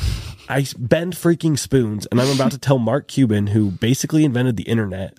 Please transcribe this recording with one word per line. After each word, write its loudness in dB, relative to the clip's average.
I 0
s-, -6
bend -2
freaking 0
spoons, 0
and 2
I'm 2
about 2
to -6
tell 2
Mark 0
Cuban, 2
who 2
basically 0
invented 0
the -6
internet, -4